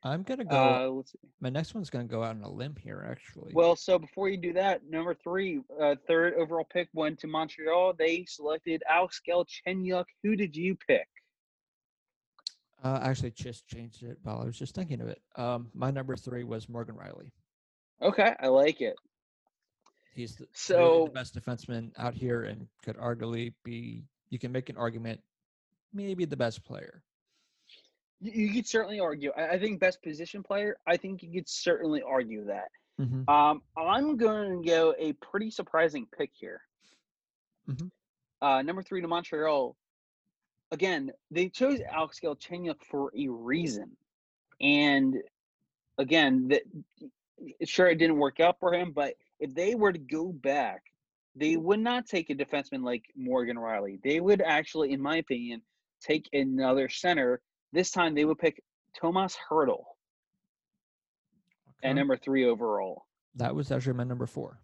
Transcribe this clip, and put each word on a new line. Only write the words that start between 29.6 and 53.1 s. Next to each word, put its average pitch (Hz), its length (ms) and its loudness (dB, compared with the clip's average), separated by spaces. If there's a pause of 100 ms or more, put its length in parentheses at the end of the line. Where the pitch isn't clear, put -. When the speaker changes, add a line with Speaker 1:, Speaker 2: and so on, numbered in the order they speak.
Speaker 2:
think 208 180 -2
best 185 240 0
position 165 400 -10
player, 208 340 -4 (100)
I 175 100 4
think 190 260 -8
you 170 100 -18
could 175 160 -6
certainly 160 540 0
argue 113 440 -2
that. 98 220 -6 (320)
Speaker 1:
Mm-hmm. 131 300 -2
Speaker 2:
Um, 147 320 6 (140)
I'm 233 400 2
gonna 214 440 0
go 165 380 4
a 156 160 -2
pretty 220 380 -6
surprising 160 540 0 (120)
pick 143 160 -4
here. 92 260 -14 (1120)
Speaker 1:
Mm-hmm. 143 160 -6 (600)
Speaker 2:
Uh, 135 160 4
number 180 200 -6
three 185 180 -6
to 170 80 -6
Montreal. 156 680 -2 (960)
Again, 156 380 -2 (200)
they 180 200 0
chose 254 300 2 (100)
Alex 156 320 -4
Galchenyuk 170 680 -6
for 139 260 -2
a 139 120 -2
reason. 127 640 -2 (680)
And 139 560 4 (840)
again, 135 500 4
that, 139 140 4 (1000)
sure, 180 240 6
it 165 100 6
didn't 165 180 6
work 143 240 2
out 175 180 6
for 180 140 2
him, 175 200 0
but 139 220 -2 (240)
if 143 160 -4
they 185 200 2
were 208 180 4
to 170 60 -4
go 156 340 -4
back, 135 480 0 (560)
they 156 220 2
would 190 220 2
not 240 260 0
take 170 240 -2
a 143 40 0
defenseman 139 500 -4
like 123 180 -2 (120)